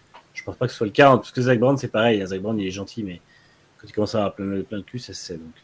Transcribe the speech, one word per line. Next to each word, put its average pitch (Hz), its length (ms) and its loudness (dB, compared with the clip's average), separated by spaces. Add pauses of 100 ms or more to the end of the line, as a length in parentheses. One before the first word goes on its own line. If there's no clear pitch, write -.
(360)
je - 80 -14
pense 95 120 -10
pas 127 120 -2
que - 40 -4
ce - 60 -14
soit 117 80 -2
le 101 80 -6
cas, 139 160 8
hein, 127 80 8
parce - 140 -4
que 131 100 -4
Zak 123 180 4
Brown, 131 200 4
c'est 120 80 -6
pareil, 110 340 2
hein, 92 60 -6
Zak 95 140 -6
Brown, 107 180 -2
il 95 80 -4
est 92 40 -6
gentil, 98 300 -10
mais 90 200 -10 (580)
quand - 80 -20
il - 60 -20
commence 104 200 -2
à 110 60 0
avoir 98 160 -2
plein, 98 260 -4
plein 104 160 -8
de 98 60 -8
cul, - 160 -10
ça 98 140 -14
se - 120 -14
sait, 87 120 -10
donc, 80 160 -16 (100)